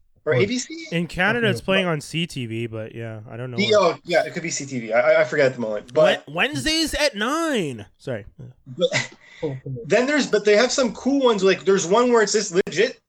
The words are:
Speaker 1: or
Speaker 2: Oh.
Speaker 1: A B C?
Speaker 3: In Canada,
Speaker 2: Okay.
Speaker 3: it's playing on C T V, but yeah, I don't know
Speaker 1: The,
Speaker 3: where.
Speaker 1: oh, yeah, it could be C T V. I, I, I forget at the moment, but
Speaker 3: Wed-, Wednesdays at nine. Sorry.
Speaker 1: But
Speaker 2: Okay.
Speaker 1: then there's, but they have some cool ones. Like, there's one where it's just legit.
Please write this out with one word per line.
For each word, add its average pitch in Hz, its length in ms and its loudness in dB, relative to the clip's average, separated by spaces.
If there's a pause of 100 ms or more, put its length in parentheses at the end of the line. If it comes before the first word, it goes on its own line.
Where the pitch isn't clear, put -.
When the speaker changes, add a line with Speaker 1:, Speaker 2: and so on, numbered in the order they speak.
(260)
Speaker 1:
or 151 100 0
Speaker 2:
Oh. - 40 2
Speaker 1:
A 196 60 4
B 247 140 -4
C? - 320 -12
Speaker 3:
In 170 160 -2
Canada, 220 400 0
Speaker 2:
Okay. 196 40 2
Speaker 3:
it's - 100 -4
playing 190 240 0
on 156 160 -2
C 165 260 -4
T 123 180 -8
V, 113 220 -6
but 110 260 -10
yeah, 113 360 -10
I 113 80 -14
don't 127 140 -10
know 120 60 -6
Speaker 1:
The, 202 140 0
Speaker 3:
where. 208 80 6
Speaker 1:
oh, 165 240 2
yeah, 160 220 2
it 139 80 -10
could 160 100 -8
be 165 80 -6
C 143 140 -6
T 127 160 -6
V. 110 100 -6
I, 117 80 4
I, 160 220 4
I - 20 4
forget 147 220 2
at 131 100 2
the 120 60 -8
moment, 107 320 -6
but 156 340 4
Speaker 3:
Wed-, 147 80 -14
Wednesdays 294 580 -2
at 277 220 0
nine. 220 720 -2 (120)
Sorry. 113 280 -8 (420)
Speaker 1:
But 165 220 -2 (540)
Speaker 2:
Okay. 135 160 -6 (260)
Speaker 1:
then 220 220 2
there's, 285 200 0
but 208 160 0
they 208 140 6
have 254 160 2
some 247 200 0
cool 277 300 0
ones. 226 200 4
Like, 185 200 2
there's 190 240 2
one 240 240 4
where 233 100 6
it's 202 120 0
just 208 200 -2
legit. 196 560 0